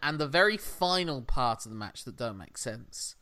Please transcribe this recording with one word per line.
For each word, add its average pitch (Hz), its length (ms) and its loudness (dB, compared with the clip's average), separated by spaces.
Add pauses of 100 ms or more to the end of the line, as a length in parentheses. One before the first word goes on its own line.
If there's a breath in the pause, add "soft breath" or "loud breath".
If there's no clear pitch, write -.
and 151 160 0
the 151 100 0
very 202 300 6
final 180 640 0
part 117 420 2
of 113 60 -10
the 110 80 -8
match - 260 -10
that 117 140 -12
don't 113 180 -4
make - 220 -14
sense. - 640 -8